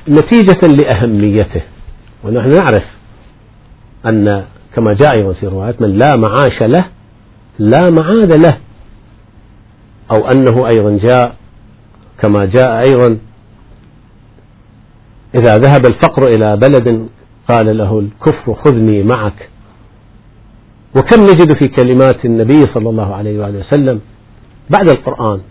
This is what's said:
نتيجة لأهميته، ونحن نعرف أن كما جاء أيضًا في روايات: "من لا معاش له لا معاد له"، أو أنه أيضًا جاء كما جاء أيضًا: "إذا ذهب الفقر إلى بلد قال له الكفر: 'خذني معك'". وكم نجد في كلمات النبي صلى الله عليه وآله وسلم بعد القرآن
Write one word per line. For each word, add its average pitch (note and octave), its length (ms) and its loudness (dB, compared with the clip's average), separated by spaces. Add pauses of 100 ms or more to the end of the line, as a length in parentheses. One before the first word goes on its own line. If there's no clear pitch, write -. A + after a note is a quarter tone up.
نتيجة F3+ 580 2
لأهميته، A2 920 0 (600)
ونحن B2 260 -4
نعرف C#3+ 340 0 (1200)
أن G#2 400 -2 (300)
كما A2 180 -2
جاء C3 200 2
أيضًا G2 200 -2
في G2+ 140 -10
روايات: G2 340 -8
"من G2+ 160 -2
لا C3+ 200 2
معاش A#2 440 -2
له C#3+ 240 0 (720)
لا C3+ 300 2
معاد E3+ 440 2
له"، D#3 240 4 (1500)
أو G#2+ 160 -2
أنه B2+ 400 0
أيضًا G#2 400 0
جاء B2 280 0 (880)
كما G2+ 220 0
جاء A#2+ 420 0
أيضًا: B2 300 2 (2250)
"إذا A2+ 220 2
ذهب C3+ 280 2
الفقر C3 420 0
إلى G#2+ 300 0
بلد A#2 520 0 (400)
قال A2 280 0
له G#2+ 220 -2
الكفر: G#2+ 560 -4
'خذني A2 480 0
معك'". G#2+ 460 -6 (1500)
وكم G#3 280 4
نجد D#3+ 400 4
في C3 40 2
كلمات B2+ 580 0
النبي A#2 360 0 (120)
صلى A2+ 160 -4
الله G#2+ 260 -6
عليه G#2+ 240 -8
وآله G2+ 280 -10
وسلم C3 340 -2 (680)
بعد F#3+ 200 0
القرآن A#2+ 600 -4